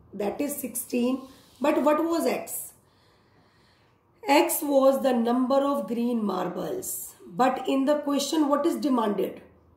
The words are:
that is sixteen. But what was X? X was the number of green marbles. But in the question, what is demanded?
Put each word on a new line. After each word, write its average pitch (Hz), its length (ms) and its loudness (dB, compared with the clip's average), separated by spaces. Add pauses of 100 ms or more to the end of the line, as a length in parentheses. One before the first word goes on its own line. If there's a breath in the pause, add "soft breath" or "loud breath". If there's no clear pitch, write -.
(140)
that 202 280 -6
is 285 140 -4
sixteen. 247 680 -4 (400 loud breath)
But 294 220 2
what 302 200 2
was 330 220 -2
X? - 480 -6 (1500 soft breath)
X 311 340 4
was 269 420 4
the 262 100 4
number 247 500 2
of 277 240 -2
green 233 380 -2
marbles. 180 880 -6 (140)
But 233 400 0
in 269 180 0
the 294 140 2
question, 285 500 0
what 285 160 2
is 320 100 2
demanded? 214 680 -2 (360)